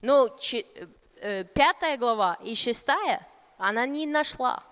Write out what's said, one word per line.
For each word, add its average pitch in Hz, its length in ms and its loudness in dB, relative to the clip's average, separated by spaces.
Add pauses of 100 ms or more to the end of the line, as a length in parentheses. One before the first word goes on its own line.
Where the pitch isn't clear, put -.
Но 254 260 4 (100)
че-, - 260 -2 (100)
э, 170 120 -14 (340)
э, 202 240 -6
пятая 302 540 2
глава 226 440 0
и 226 120 -6
шестая 269 720 0 (320)
она 214 280 0
не 294 200 -4
нашла. 294 640 -2